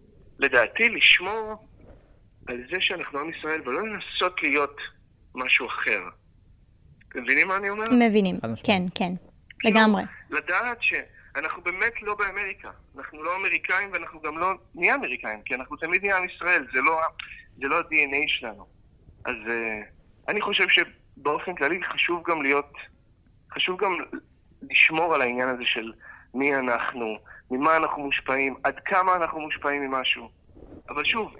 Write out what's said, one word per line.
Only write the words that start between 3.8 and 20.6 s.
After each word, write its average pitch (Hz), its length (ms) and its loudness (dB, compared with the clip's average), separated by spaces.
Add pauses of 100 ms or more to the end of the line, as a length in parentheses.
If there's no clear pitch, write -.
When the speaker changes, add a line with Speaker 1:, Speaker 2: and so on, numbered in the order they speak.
Speaker 1:
לנסות 180 540 -2
להיות 143 340 2 (580)
משהו 127 320 2
אחר. 110 340 -2 (1080)
אתם 131 140 -8
מבינים 139 260 4
מה 190 80 0
אני 202 140 -2
אומר? 208 140 -2 (240)
Speaker 2:
מבינים, 196 340 4
Speaker 3:
חד 113 80 -4
משמעית. 113 160 -6
Speaker 2:
כן, 190 160 4 (120)
כן, 180 180 -2 (460)
Speaker 1:
כאילו, 214 220 4
Speaker 2:
לגמרי. 208 220 6 (280)
Speaker 1:
לדעת 196 500 -2
שאנחנו 156 840 -4
באמת 202 400 -2
לא 208 120 -2
באמריקה, 196 560 -4 (280)
אנחנו 151 240 -14
לא 170 140 -2
אמריקאים, 185 560 0
ואנחנו 165 280 -8
גם 156 180 -6
לא 185 140 0 (220)
נהיה 185 200 2
אמריקאים, 123 500 -6
כי 127 100 -6
אנחנו 131 220 -8
תמיד 175 260 -2
נהיה 202 140 2
עם 180 80 0
ישראל, 170 480 0
זה 131 80 2
לא, 160 200 4 (600)
זה 135 80 -4
לא 160 100 2
ה-D 160 100 -2
N 147 240 2
A 147 160 0
שלנו. 104 380 -6 (580)
אז, 123 100 -4 (160)
אה, 113 300 -2 (480)
אני 196 120 0
חושב 196 280 2